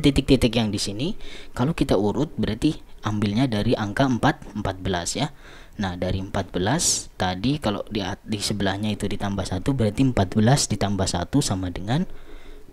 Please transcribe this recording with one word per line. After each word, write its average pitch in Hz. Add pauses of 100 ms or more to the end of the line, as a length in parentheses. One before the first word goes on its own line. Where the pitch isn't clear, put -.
titik-titik 139
yang 113
di 101
sini? 113 (400)
Kalau 139
kita 135
urut, 101
berarti 113 (240)
ambilnya 110
dari 107
angka 107
empat, -
empat 98 (100)
belas 87
ya. 156 (480)
Nah, 90
dari 92
empat 98
belas 120
tadi 95
kalau 104
di 104
at-, 95
di 107
sebelahnya 101
itu 101
ditambah 101
satu, 101
berarti 123
empat 98
belas 117
ditambah 98
satu 87
sama 92
dengan 110 (680)